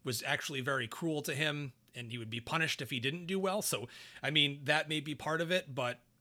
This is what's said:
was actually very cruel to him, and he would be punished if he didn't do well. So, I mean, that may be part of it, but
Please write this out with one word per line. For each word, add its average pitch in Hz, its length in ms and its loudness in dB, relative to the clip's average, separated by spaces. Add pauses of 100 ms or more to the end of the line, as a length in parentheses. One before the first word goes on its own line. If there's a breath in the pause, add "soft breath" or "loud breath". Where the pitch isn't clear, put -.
was 123 200 0
actually 143 360 0
very 127 260 0
cruel 156 360 -2
to 147 120 -2
him, 147 380 0 (220)
and 120 180 -8
he 120 60 -4
would 110 120 -6
be 117 100 -2
punished 156 400 0
if 127 100 -4
he 127 100 0
didn't 165 260 -2
do 190 120 0
well. 190 220 2
So, 131 280 0 (340 loud breath)
I 135 80 0
mean, 143 340 4
that 151 240 4
may 156 120 0
be 147 160 -4
part 160 240 0
of 165 100 0
it, 175 240 0
but 123 240 -2 (220)